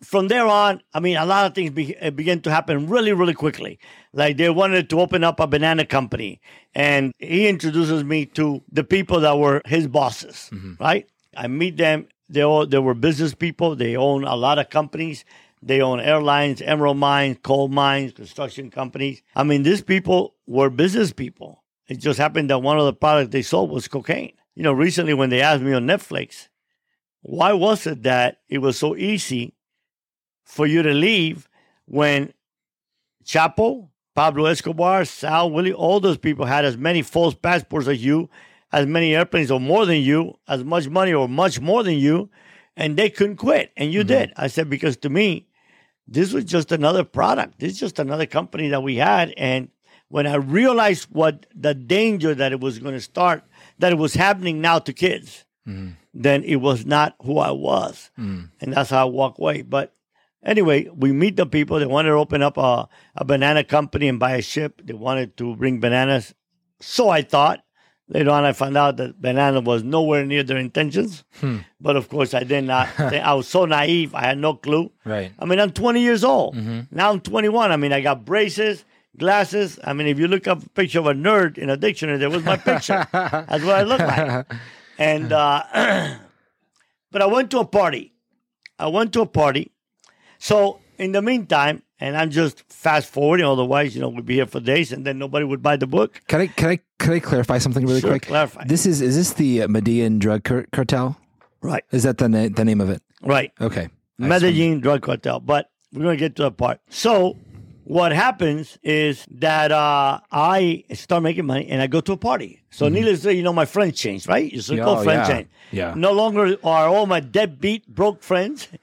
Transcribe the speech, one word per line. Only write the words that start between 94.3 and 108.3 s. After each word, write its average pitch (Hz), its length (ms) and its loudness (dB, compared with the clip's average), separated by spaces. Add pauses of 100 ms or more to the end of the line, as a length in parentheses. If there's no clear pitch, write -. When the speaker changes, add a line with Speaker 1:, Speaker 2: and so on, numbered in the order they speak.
Speaker 1:
here 131 100 2
for 131 140 -8
days 135 320 0
and 135 120 -8
then 135 140 -6
nobody 139 260 -4
would 135 180 -6
buy 147 140 2
the 135 100 -2
book. 175 420 -2
Speaker 2:
Can 160 140 2
I, 196 40 0
can 165 240 -2
I, 175 80 0 (200)
can 156 160 0
I 170 40 2
clarify 127 400 0
something 131 280 -2
really 127 140 2
Speaker 1:
Sure, - 100 0
Speaker 2:
quick? 139 160 0
Speaker 1:
clarify. 151 380 -2
Speaker 2:
This 156 220 2
is, 160 140 2
is 131 160 2
this 175 160 0
the, 127 300 2
uh, 101 60 0
Medellin 110 520 2
drug 107 240 0
car-, 127 260 -2
cartel? 131 460 -2 (440)
Speaker 1:
Right. 147 300 -6
Speaker 2:
Is 123 140 2
that 127 140 2
the 123 100 2
na-, 110 260 2
the 110 100 2
name 107 160 2
of 95 100 0
it? 95 120 -6 (200)
Speaker 1:
Right. 135 380 0
Speaker 2:
Okay. 113 220 -4
I 82 40 -10
just - 420 -8
Speaker 1:
Medellin 170 420 4
Speaker 2:
wanted 151 120 -2
Speaker 1:
drug 139 200 2
cartel. 127 380 -4
But 143 300 -2 (220)
we're 139 120 -6
gonna 170 120 0
get 151 200 -4
to - 80 -2
that 120 120 -2
part. 123 320 -2
So 202 480 2 (460)
what 170 300 0
happens 165 720 -2